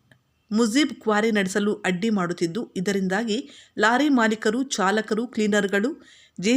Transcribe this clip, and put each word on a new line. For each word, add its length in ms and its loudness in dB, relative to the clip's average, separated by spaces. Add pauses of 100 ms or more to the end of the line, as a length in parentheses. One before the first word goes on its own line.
(520)
ಮುಜೀಬ್ 400 2 (120)
ಕ್ವಾರಿ 340 2
ನಡೆಸಲು 340 0 (160)
ಅಡ್ಡಿ 220 0
ಮಾಡುತ್ತಿದ್ದು, 520 -2 (140)
ಇದರಿಂದಾಗಿ 640 -2 (420)
ಲಾರಿ 300 2
ಮಾಲೀಕರು, 500 0 (160)
ಚಾಲಕರು, 520 0
ಕ್ಲೀನರ್ಗಳು, 600 0 (500)
ಜೆ 180 2